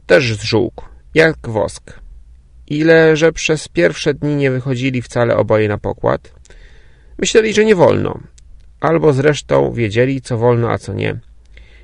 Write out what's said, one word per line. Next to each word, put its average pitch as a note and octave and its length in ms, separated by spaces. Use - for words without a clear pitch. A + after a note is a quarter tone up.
też C3+ 280
zżółkł, G#2 500
jak D#3+ 220
wosk. - 520
Ile, D#3+ 500
że D#3+ 160
przez - 360
pierwsze E3 460
dni D3 220
nie C#3 140
wychodzili B2+ 520
wcale A#2 340
oboje G#2+ 320
na G#2 100
pokład. - 540
Myśleli, A3 360
że G#3 100
nie A3 100
wolno, G2+ 460
albo D#3 320
zresztą C#3 600
wiedzieli, A#2+ 480
co A#2+ 180
wolno, A#2 320
a G#2+ 80
co - 140
nie. G#2 260